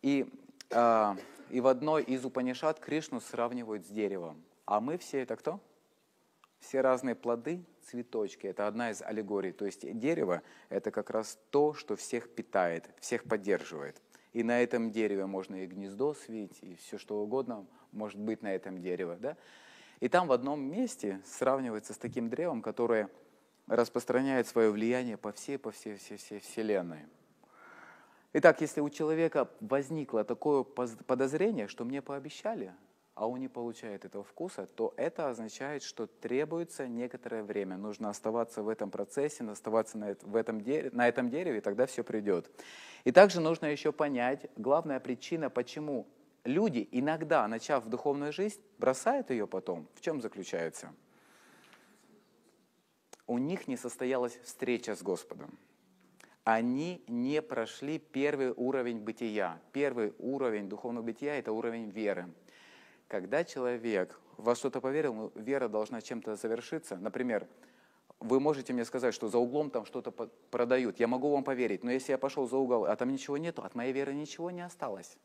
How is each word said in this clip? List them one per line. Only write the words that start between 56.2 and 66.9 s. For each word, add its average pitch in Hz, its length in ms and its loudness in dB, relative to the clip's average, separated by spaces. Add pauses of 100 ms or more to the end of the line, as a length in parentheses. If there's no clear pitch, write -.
Они 127 640 0
не 127 320 0
прошли 139 580 -4
первый 135 560 0
уровень 123 460 0
бытия. 107 580 -2 (140)
Первый 123 460 0
уровень 117 500 0
духовного 113 380 -6
бытия — 143 320 -2
это 113 140 -4
уровень 113 380 -4
веры. 95 360 0 (840)
Когда 107 360 0
человек 117 720 0 (180)
во 117 200 4
что-то 131 240 -2
поверил, 135 340 0
ну, 110 220 -6
вера 127 320 0
должна 107 320 -2
чем-то 110 340 -6
завершиться. 117 640 -4